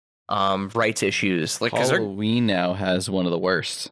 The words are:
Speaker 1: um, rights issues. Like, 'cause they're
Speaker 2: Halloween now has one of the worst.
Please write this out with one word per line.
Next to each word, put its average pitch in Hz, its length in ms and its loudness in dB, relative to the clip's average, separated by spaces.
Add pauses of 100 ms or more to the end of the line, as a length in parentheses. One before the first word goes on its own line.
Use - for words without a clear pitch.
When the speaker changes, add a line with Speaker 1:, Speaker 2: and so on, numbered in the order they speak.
(300)
Speaker 1:
um, 98 440 0
rights 110 300 2
issues. 95 580 0
Like, 117 120 -2
'cause 117 160 2
they're 165 100 2
Speaker 2:
Halloween 107 480 0
now 90 260 0
has 92 360 0
one 95 160 0
of 87 60 0
the 85 80 0
worst. 92 520 -2